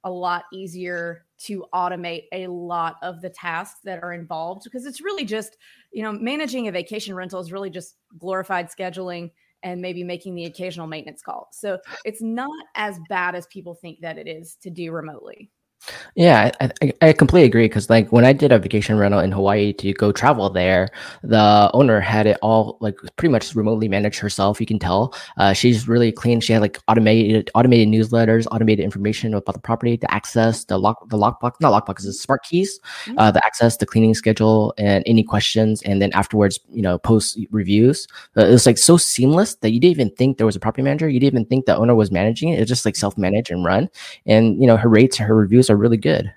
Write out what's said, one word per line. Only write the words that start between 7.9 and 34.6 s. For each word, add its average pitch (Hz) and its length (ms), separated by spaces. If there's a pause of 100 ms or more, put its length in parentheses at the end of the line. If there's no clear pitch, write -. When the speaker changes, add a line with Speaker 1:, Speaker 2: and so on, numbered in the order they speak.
Speaker 1:
glorified 180 500
scheduling 180 600 (320)
and 180 180
maybe 180 220
making 180 320
the 170 120
occasional 170 420
maintenance 156 340
call. - 300
So 196 260 (260)
it's 220 160
not 233 300 (240)
as 208 240 (100)
bad 180 280
as 175 100
people 175 280
think 170 260
that 165 180
it 156 80
is 160 360
to 185 80
do 170 200
remotely. 160 600 (680)
Speaker 2:
Yeah, 139 340 (120)
I, 131 80 (120)
I, 143 100 (160)
I 156 40
completely 156 340
agree, 113 220
'cause, 107 220
like, 113 200
when 120 140
I 131 80
did 139 200
a 117 60
vacation 104 380
rental 101 240
in 92 120
Hawaii 101 420
to 98 180
go 104 200
travel 113 360
there, 92 400 (340)
the 104 520
owner 120 260
had 107 260
it 104 140
all, 110 400
like, 104 160 (200)
pretty 170 140
much 117 240
remotely 110 320
managed 104 320
herself. 101 420
You 113 60
can 110 120
tell, 98 340 (240)
uh, 98 160
she's 120 340
really 117 240
clean. 117 300
She 113 140
had, 110 80
like, 104 160 (100)
automated, 110 680
automated 117 340
newsletters, 113 640
automated 107 320
information 107 520
about 98 200
the - 60
property, 117 360
the - 140
access, 113 540
the 95 140
lock, 104 320
the 107 80
lockbox, 120 420
not 151 140
lockboxes, 98 320
Speaker 1:
Mm-hmm. 98 60
Speaker 2:
smart - 320
keys, 190 360 (240)
Speaker 1:
Mm-hmm. 226 140
Speaker 2:
uh, 110 140
the - 120
access, 117 320
the - 80
cleaning 110 300
schedule, 110 640